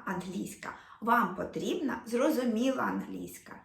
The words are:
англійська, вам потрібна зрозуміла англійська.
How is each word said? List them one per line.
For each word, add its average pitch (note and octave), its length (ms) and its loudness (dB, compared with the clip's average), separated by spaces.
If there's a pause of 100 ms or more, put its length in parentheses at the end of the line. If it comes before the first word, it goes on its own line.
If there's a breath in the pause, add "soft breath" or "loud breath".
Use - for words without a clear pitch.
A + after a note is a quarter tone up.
англійська, F#3 680 -6 (280 loud breath)
вам A3+ 340 4
потрібна A3+ 720 -2
зрозуміла A#3+ 760 2
англійська. F#3+ 680 -4 (120)